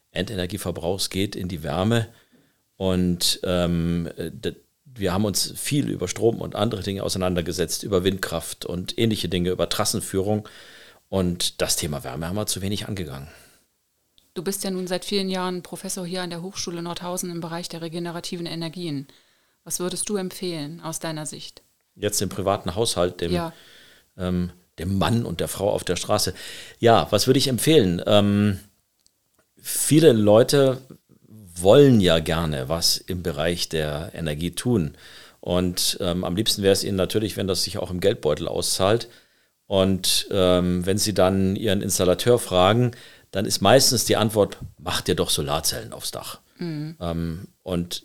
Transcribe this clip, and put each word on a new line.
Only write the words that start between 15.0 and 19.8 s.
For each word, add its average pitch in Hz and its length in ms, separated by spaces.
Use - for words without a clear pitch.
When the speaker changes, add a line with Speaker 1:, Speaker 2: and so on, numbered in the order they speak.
Speaker 2:
vielen 196 240
Jahren 185 320
Professor 185 460
hier 180 160
an 175 80
der 170 100
Hochschule 175 400
Nordhausen 180 480
im 170 100
Bereich 170 300
der 165 140
regenerativen 170 640
Energien. 165 600
Was - 160
würdest 180 300